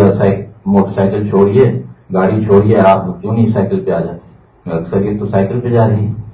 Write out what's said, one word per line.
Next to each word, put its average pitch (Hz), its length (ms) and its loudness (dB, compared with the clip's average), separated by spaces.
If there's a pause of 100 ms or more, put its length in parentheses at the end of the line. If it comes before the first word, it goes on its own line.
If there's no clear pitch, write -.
(180)
سائیک-، 98 320 -2 (160)
موٹر 98 300 2
سائیکل 104 340 -2
چھوڑیے، 101 520 2 (320)
گاڑی 95 320 0
چھوڑیے، 101 340 4
آپ 95 420 2
کیوں 107 120 -4
نہیں 113 200 2
سائیکل 95 260 -2
پہ 92 120 -4
آ 87 80 -2
جاتے 82 140 -6
ہیں؟ - 680 -12
اکثریت 104 400 -2
تو 101 80 -6
سائیکل 98 320 -2
پہ 120 100 -4
جا 117 180 2
رہی 104 200 0
ہے۔ - 60 -6 (200)